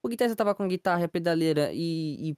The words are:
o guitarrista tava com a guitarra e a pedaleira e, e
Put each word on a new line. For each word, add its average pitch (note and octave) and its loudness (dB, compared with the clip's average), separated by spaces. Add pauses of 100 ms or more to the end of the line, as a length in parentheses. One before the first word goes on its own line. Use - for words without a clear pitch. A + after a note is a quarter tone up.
o B3 -4
guitarrista A#3 0
tava G#3 2
com G3+ -6
a F#3+ 0
guitarra F3+ 0
e - 2
a E3+ 0
pedaleira D#3+ 2
e, D#3+ -4
e D3+ -4